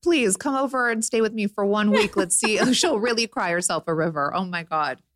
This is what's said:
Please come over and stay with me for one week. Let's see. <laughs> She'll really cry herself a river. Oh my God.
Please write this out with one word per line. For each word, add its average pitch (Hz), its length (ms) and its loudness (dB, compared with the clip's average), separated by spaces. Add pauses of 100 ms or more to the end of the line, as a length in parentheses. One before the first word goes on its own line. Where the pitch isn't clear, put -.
Please 247 340 2
come 269 200 -4
over 262 340 0
and 226 160 -2
stay 226 160 0
with 220 120 0
me 214 120 -2
for 202 220 -4
one 208 240 2
week. 208 260 2
Let's 185 180 0
see. 214 220 0
<laughs> 247 160 4
She'll 294 260 2
really 226 280 0
cry 185 240 -4
herself 175 340 -2
a 165 80 -2
river. 156 400 -2
Oh 185 100 -2
my 175 200 -6
God. 151 360 -2 (160)